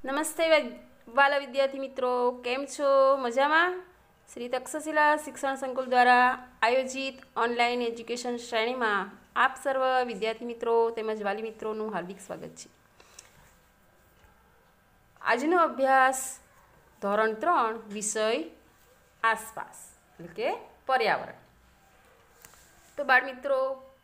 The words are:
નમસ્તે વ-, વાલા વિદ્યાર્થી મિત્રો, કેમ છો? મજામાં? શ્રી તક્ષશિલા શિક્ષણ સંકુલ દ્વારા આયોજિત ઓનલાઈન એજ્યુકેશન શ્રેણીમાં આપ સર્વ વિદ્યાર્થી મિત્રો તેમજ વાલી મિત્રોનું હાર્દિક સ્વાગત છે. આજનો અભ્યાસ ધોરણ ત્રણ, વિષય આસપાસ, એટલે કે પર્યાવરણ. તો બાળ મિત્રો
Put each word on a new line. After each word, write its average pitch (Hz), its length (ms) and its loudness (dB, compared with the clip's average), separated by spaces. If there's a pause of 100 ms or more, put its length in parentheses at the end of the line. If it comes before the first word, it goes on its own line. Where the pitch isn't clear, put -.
નમસ્તે 311 440 -2
વ-, - 640 0
વાલા 277 220 4
વિદ્યાર્થી 269 420 -2
મિત્રો, 247 520 -2
કેમ 247 340 -4
છો? 277 520 4
મજામાં? 294 640 2 (500)
શ્રી 247 160 -10
તક્ષશિલા 302 640 2
શિક્ષણ 269 400 -6
સંકુલ 262 300 -6
દ્વારા 247 640 4 (140)
આયોજિત 254 760 -2
ઓનલાઈન 240 440 0
એજ્યુકેશન 240 560 -6
શ્રેણીમાં 226 760 -2 (240)
આપ 262 280 2
સર્વ 262 400 0
વિદ્યાર્થી 226 420 -6
મિત્રો 233 440 0
તેમજ 220 340 -6
વાલી 202 180 -4
મિત્રોનું 214 520 -8
હાર્દિક 180 260 -8
સ્વાગત 160 300 -12
છે. - 200 -20 (2500)
આજનો 302 380 2
અભ્યાસ 262 800 2 (600)
ધોરણ 214 320 0
ત્રણ, 233 460 0 (100)
વિષય 214 540 -2 (800)
આસપાસ, - 720 -4 (240)
એટલે 170 80 -16
કે 302 300 -4 (280)
પર્યાવરણ. 220 480 0 (1600)
તો 294 60 -6
બાળ 254 220 4
મિત્રો 269 580 -4 (200)